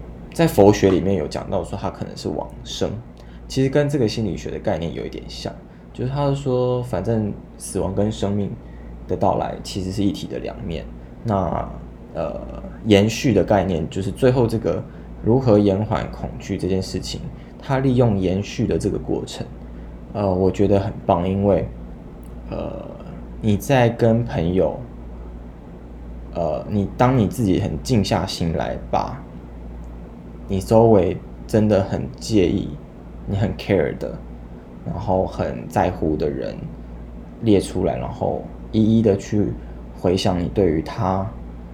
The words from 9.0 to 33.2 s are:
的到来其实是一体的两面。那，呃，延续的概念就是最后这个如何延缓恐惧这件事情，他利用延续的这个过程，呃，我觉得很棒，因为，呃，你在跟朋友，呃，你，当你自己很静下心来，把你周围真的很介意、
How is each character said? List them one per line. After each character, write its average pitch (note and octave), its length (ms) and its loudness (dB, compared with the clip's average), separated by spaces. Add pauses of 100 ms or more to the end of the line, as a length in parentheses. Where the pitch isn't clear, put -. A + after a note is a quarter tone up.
的 F#2 80 0
到 F2 220 4
来 - 260 -2
其 G2 200 -6
实 F#2 80 -4
是 G2 120 0
一 G2+ 80 4
体 - 160 -6
的 B1+ 120 -8
两 - 240 -8
面。 E2+ 220 -6 (380)
那， F#2 460 0 (440)
呃， - 480 -6 (240)
延 G#2 240 8
续 A2+ 240 2
的 F#2 100 6
概 G2 200 4
念 E2 260 0
就 F#2+ 120 -4
是 F#2 100 -2
最 B2 200 4
后 B2+ 140 4
这 A2+ 140 0
个 E2+ 240 -2 (400)
如 A#2 160 4
何 A#2+ 180 6
延 G2+ 260 4
缓 F#2+ 280 -2
恐 - 260 -8
惧 F#2+ 200 -4
这 F2+ 100 -2
件 F#2+ 140 2
事 - 180 -6
情， - 200 -6 (400)
他 C3 200 -2
利 C3 160 2
用 A#2 220 6
延 F#2 240 2
续 G#2 260 -4
的 G2+ 100 0
这 G2+ 120 0
个 - 80 0
过 - 280 -4
程， - 200 -10 (680)
呃， G2 200 2
我 F#2 160 4
觉 G2 180 4
得 G2+ 120 6
很 G2+ 140 -2 (120)
棒， F2+ 220 4
因 G2 180 2
为， F#2 220 4 (840)
呃， - 360 -8 (560)
你 G#2 160 4
在 B2 320 4
跟 A#2 340 4
朋 F#2 300 0
友， D#2+ 260 2 (1500)
呃， E2 360 -2
你， G2+ 260 2
当 B2+ 220 6
你 G#2 100 6
自 A#2 160 -2
己 F#2 160 4
很 G#2 120 0 (120)
静 A2+ 200 4
下 F#2+ 220 2
心 E2 300 -2
来， A#1+ 220 -2 (120)
把 - 320 -2 (1300)
你 F#2+ 140 -2
周 A2+ 300 8
围 F2+ 260 6 (280)
真 G#2+ 220 4
的 F#2+ 160 4
很 - 320 -2
介 G2 320 4
意、 - 220 0 (580)